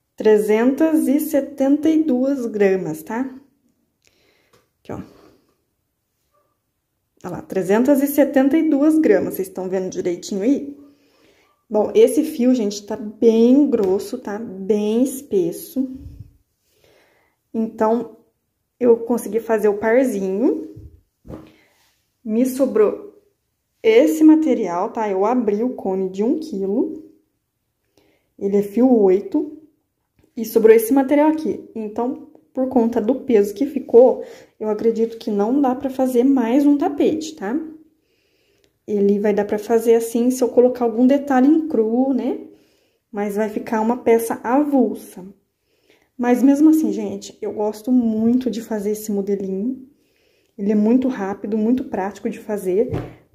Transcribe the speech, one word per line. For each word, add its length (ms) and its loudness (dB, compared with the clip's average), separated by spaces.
trezentas 920 2
e 100 2
setenta 720 0
e 100 2
duas 460 -2
gramas, 560 0
tá? 200 -8
Aqui, 140 -16
ó. 80 -12
Olha 80 -12
lá, 100 -12
trezentas 600 2
e 40 0
setenta 500 2
e 140 2
duas 300 2
gramas, 340 2
vocês 140 -6
estão 200 -10
vendo 220 -4
direitinho 520 -6
aí? 360 -2
Bom, 240 -2
esse 300 4
fio, 320 2
gente, 320 -4
tá 100 -8
bem 720 4
grosso, 500 -2
tá? 200 -10
Bem 640 -2
espesso. 880 -4
Então, 640 -2
eu 200 4
consegui 420 -4
fazer 280 0
o 100 0
parzinho. 880 0
Me 220 0
sobrou 640 0
esse 420 4
material, 680 4
tá? 160 -4
Eu 160 0
abri 380 0
o 120 -4
cone 360 -4
de 140 -4
um 160 -2
quilo. 680 -6
Ele 200 -2
é 60 2
fio 300 2
oito. 540 0
E 80 -6
sobrou 300 6
esse 180 2
material 360 2
aqui. 460 -4
Então, 580 -8
por 160 -4
conta 320 0
do 200 -2
peso 340 2
que 100 -2
ficou, 600 4
eu 100 -8
acredito 500 -2
que 120 -8
não 300 0
dá 140 0
pra 140 -8
fazer 360 0
mais 420 2
um 100 4
tapete, 600 -2
tá? 200 -6
Ele 340 2
vai 120 0
dar 120 0
pra 140 -4
fazer 360 2
assim, 360 0
se 120 -2
eu 60 0
colocar 360 2
algum 220 2
detalhe 400 2
em 220 2
cru, 440 0
né? 360 -4
Mas 260 -6
vai 120 -2
ficar 320 -4
uma 180 0
peça 440 0
avulsa. 840 0
Mas 240 2
mesmo 280 6
assim, 220 2
gente, 480 -8
eu 120 -6
gosto 400 -4
muito 580 0
de 100 -8
fazer 300 -6
esse 220 -6
modelinho. 760 -6
Ele 140 -2
é 20 2
muito 340 2
rápido, 480 -6
muito 280 0
prático 440 -6
de 120 -10
fazer, 500 -4